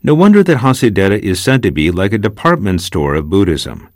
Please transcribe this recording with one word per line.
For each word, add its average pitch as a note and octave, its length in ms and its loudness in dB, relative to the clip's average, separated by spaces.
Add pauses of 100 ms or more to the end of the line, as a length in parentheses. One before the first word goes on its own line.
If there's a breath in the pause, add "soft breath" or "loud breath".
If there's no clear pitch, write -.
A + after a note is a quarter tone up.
No D3 120 2
wonder G3+ 280 6
that E3+ 160 2
Hasedera G#2+ 600 0
is F#2 200 -4
said C3 240 0
to G2 80 0
be D2+ 200 0
like G2 240 -2
a A2 40 -2
department G#2 640 -2
store D2 340 -4
of D2+ 140 -4
Buddhism. D2+ 680 -2